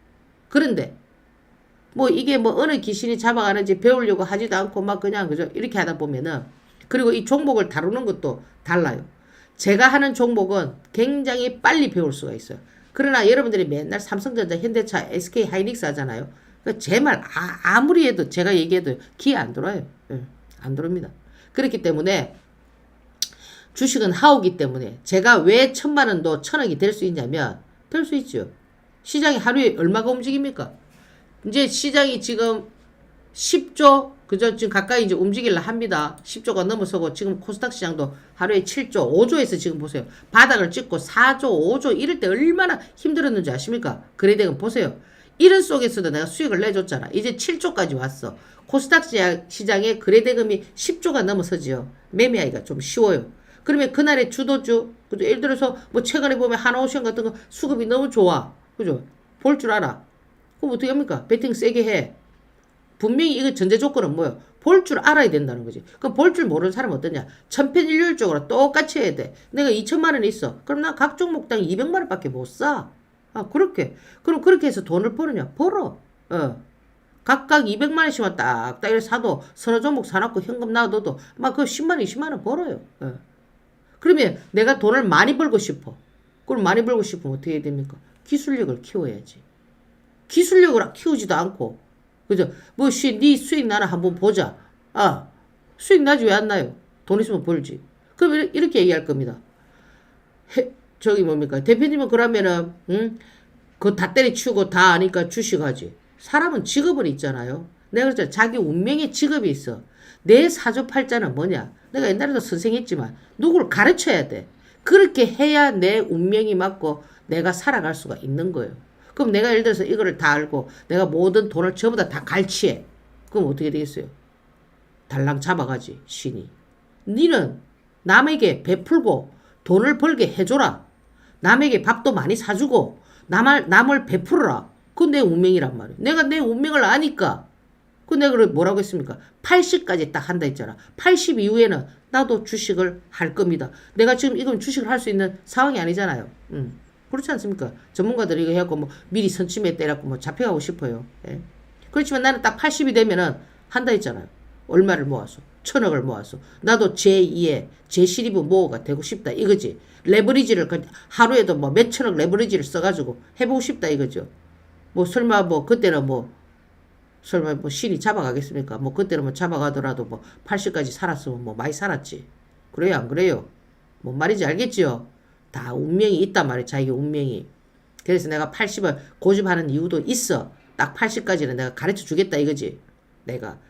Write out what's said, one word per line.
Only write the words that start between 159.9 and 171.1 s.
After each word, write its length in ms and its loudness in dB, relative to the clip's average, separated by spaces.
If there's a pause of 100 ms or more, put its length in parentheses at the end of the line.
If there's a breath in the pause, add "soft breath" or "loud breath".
레버리지를 640 4
그 140 -4 (280 loud breath)
하루에도 460 4
뭐 160 -2
몇 180 4
천억 260 -2
레버리지를 480 0
써가지고 580 -4 (180 loud breath)
해보고 200 0
싶다 280 -6
이거죠. 400 -4 (640)
뭐 120 0
설마 380 2
뭐 220 -2
그때는 400 2
뭐 260 -6 (920)
설마 320 -2
뭐 140 -8
신이 300 -4
잡아가겠습니까? 800 -4
뭐 160 -6
그때는 300 -2
뭐 100 -6
잡아가더라도 720 -4
뭐 160 -14 (240 loud breath)
팔십까지 460 -4
살았으면 520 -6